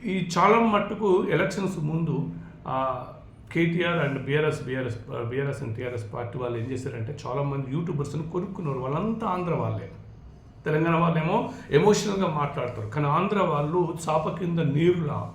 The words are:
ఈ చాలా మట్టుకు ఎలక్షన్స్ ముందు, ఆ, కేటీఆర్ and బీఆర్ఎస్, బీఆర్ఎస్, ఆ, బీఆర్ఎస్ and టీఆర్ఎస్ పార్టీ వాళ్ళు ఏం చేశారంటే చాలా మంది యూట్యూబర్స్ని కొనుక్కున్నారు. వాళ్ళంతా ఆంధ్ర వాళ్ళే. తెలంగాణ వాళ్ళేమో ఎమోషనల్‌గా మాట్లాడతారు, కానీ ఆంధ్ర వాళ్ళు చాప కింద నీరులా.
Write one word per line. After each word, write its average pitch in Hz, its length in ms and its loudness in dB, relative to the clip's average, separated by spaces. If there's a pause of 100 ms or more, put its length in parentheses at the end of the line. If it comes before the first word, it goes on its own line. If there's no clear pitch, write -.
ఈ 190 240 -2 (100)
చాలా 202 200 8
మట్టుకు 208 720 4
ఎలక్షన్స్ 185 480 2
ముందు, 151 520 0 (380)
ఆ, 131 380 -2 (460)
కేటీఆర్ 170 580 2
and 135 80 -2
బీఆర్ఎస్, 147 440 0
బీఆర్ఎస్, 127 360 -4 (180)
ఆ, 123 60 -4
బీఆర్ఎస్ 131 400 -4
and 110 140 -6
టీఆర్ఎస్ 123 380 -6
పార్టీ 120 240 -6
వాళ్ళు 120 200 -4
ఏం 113 60 -4
చేశారంటే 120 520 -6 (100)
చాలా 127 160 -2
మంది 139 280 -4
యూట్యూబర్స్ని 156 520 -4
కొనుక్కున్నారు. 180 560 -4
వాళ్ళంతా 180 480 -2
ఆంధ్ర 180 280 0
వాళ్ళే. 107 360 -2 (760)
తెలంగాణ 160 300 4
వాళ్ళేమో 165 560 2 (180)
ఎమోషనల్‌గా 196 580 4
మాట్లాడతారు, 143 600 -2
కానీ 147 180 0
ఆంధ్ర 185 320 2
వాళ్ళు 160 560 2 (140)
చాప 156 300 0
కింద 170 200 0
నీరులా. 147 760 2